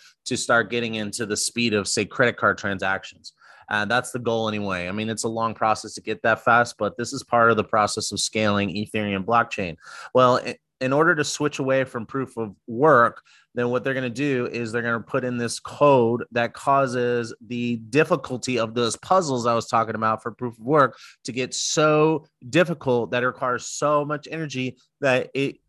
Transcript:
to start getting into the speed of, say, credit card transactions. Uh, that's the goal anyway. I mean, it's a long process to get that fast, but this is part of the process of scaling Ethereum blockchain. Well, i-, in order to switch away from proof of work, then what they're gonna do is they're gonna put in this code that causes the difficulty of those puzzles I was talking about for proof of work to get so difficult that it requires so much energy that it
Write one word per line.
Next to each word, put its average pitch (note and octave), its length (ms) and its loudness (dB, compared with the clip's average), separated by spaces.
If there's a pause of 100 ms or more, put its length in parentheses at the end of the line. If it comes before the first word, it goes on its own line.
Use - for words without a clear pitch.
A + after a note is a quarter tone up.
(260)
to B2 100 -4
start A#2 320 0
getting A#2 280 -4
into G#2+ 280 -6
the G#2 140 -4
speed A#2 340 -2
of, G2+ 160 0
say, G#2+ 160 0
credit A#2 320 0
card G2+ 220 2
transactions. F#2+ 760 -6 (380)
Uh, G#2 160 -2
that's A#2+ 240 -2
the B2+ 80 -6
goal A2+ 280 -2
anyway. G2 420 -2
I F#2+ 40 -6
mean, G#2+ 160 -4
it's A2 160 -4
a A#2 40 -4
long A2+ 260 -4
process A2 400 -2
to G#2 80 -14
get A2 200 -6
that A2 220 2
fast, A#2+ 320 4
but G2+ 220 -4
this A#2+ 160 -6
is B2 80 -8
part A#2 280 4
of A2 60 4
the G#2 80 2
process G#2 480 0
of G2 80 -6
scaling G2+ 480 0
Ethereum G2+ 560 -4
blockchain. G#2+ 520 -2 (360)
Well, B2+ 320 6
i-, - 140 -8 (240)
in C3 100 0
order E3 220 4
to D3 100 0
switch D3 360 -4
away C3 240 2
from B2 200 -8
proof B2+ 320 -8
of A2 180 -8 (120)
work, A#2+ 560 4 (320)
then B2 140 -2
what B2 160 -2
they're C3+ 100 -2
gonna B2+ 160 -4
do B2+ 360 -2
is A2+ 260 -6
they're A#2 100 -2
gonna A#2 160 -2
put B2 260 -4
in B2 120 -4
this A#2+ 240 -4
code A#2+ 720 4
that A#2 220 0
causes B2 800 0 (120)
the A#2+ 300 -4
difficulty B2+ 840 0
of A2+ 160 -2
those A#2 220 0
puzzles C#3+ 500 0
I A#2+ 80 2
was A#2 140 -2
talking A2+ 260 0
about A2 280 -2
for A#2 100 -8
proof A#2 260 -10
of A2 60 -18
work C3+ 340 2 (260)
to B2+ 80 -8
get B2 220 -6
so D3+ 720 2 (240)
difficult C3 640 0
that B2 120 0
it B2+ 40 2
requires B2 400 -4
so D3 400 0
much D3 240 -6
energy C3 480 -6 (240)
that B2+ 320 2
it C#3 240 -2 (100)